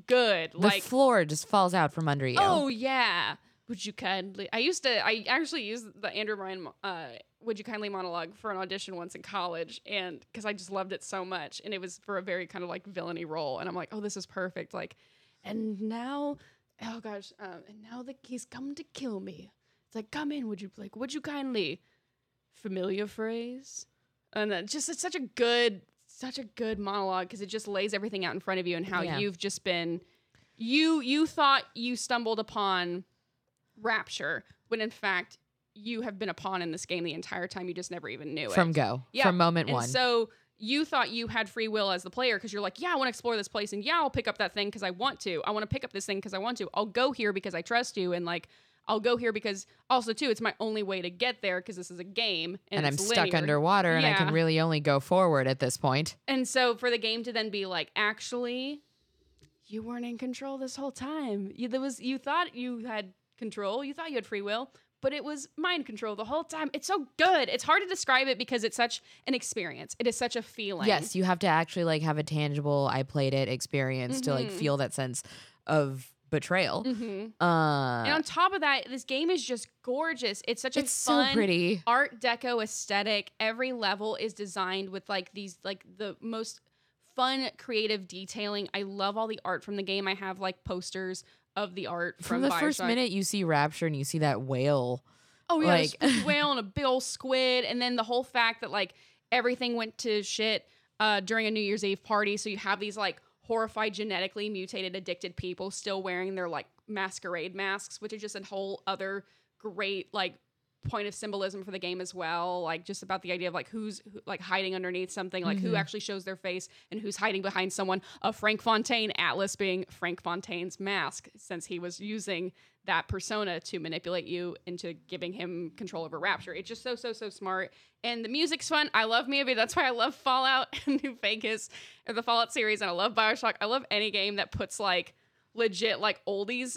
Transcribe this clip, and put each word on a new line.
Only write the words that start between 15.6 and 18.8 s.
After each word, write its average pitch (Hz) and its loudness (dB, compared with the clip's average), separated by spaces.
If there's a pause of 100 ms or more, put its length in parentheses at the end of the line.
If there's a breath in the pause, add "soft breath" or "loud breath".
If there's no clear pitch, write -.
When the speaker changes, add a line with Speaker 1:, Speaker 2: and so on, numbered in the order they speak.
Speaker 1:
now, 269 -4 (440 soft breath)
oh 226 -8
gosh, 202 -12
um, 180 -14
"And 214 -20
now 233 -14
that 254 -14
he's 240 -10
come 269 -10
to 320 -10